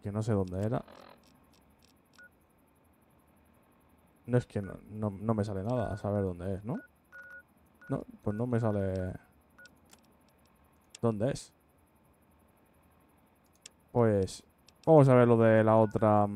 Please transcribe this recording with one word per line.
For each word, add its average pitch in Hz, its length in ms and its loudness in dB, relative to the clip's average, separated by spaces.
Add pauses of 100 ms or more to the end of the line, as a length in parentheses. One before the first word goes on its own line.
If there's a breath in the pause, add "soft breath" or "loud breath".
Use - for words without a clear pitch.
que 104 100 -10
no 107 100 -6
sé 110 100 -2
dónde 95 320 -4
era. 113 200 -6 (3500)
No 123 120 0
es 120 80 -4
que - 160 -8
no, 95 120 -12 (160)
no, 107 200 -6
no 101 240 -4
me 104 100 -2
sale 95 200 -8
nada 117 280 -4
a 98 40 -8
saber 101 260 -4
dónde 92 320 -6
es, 98 100 -12
¿no? 143 140 -8 (1080)
No, - 160 -8 (180)
pues 104 140 -6
no 117 100 -6
me 120 140 -2
sale... 95 540 -4 (1900)
dónde 113 300 -2
es. - 200 -14 (2500)
Pues... 107 540 0 (420)
Vamos 151 220 8
a 127 60 6
ver 123 120 8
lo 117 120 6
de 110 260 4
la 110 120 4
otra. 107 600 2